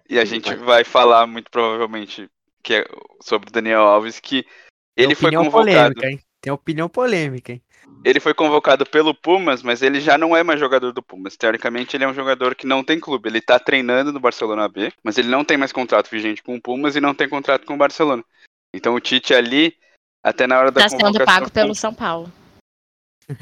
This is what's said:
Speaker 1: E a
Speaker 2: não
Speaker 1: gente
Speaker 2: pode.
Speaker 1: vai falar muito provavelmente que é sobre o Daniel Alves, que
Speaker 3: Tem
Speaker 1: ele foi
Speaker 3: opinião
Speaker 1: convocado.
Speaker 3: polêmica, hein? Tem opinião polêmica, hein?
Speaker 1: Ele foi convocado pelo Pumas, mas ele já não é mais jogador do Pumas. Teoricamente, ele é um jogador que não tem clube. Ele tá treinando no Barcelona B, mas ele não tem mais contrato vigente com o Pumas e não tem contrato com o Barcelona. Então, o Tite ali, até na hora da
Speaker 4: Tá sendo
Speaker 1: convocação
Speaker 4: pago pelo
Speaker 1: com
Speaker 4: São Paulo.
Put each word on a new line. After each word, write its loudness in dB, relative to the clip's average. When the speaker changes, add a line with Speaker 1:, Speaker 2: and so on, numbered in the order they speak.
Speaker 1:
E -6
a 4
Speaker 2:
não 2
Speaker 1:
gente -8
Speaker 2:
pode. -10
Speaker 1:
vai 4
falar 4
muito -16
provavelmente -6
que -2
é 0
sobre -4
o -20
Daniel 0
Alves, 4
que -4
Speaker 3:
Tem 2
Speaker 1:
ele 2
foi 0
Speaker 3:
opinião 2
Speaker 1:
convocado. 4
Speaker 3:
polêmica, -6
hein? -8
Tem -8
opinião -6
polêmica, -4
hein? -18
Speaker 1:
Ele 4
foi 0
convocado 2
pelo 0
Pumas, 0
mas -4
ele 0
já 4
não 0
é 4
mais 0
jogador 0
do -10
Pumas. -18
Teoricamente, -4
ele -4
é -2
um -6
jogador -2
que -12
não -2
tem -2
clube. -6
Ele -4
tá 4
treinando 0
no -12
Barcelona -2
B, -6
mas -4
ele 0
não 0
tem 0
mais -4
contrato 0
vigente -6
com -10
o -16
Pumas -6
e 0
não 0
tem -2
contrato -2
com -10
o -6
Barcelona. 0
Então, -2
o -2
Tite -2
ali, 2
até 0
na 2
hora 4
da 2
Speaker 4:
Tá 4
sendo -4
Speaker 1:
convocação 2
Speaker 4:
pago 2
pelo 0
Speaker 1:
com -6
Speaker 4:
São -6
Paulo. -8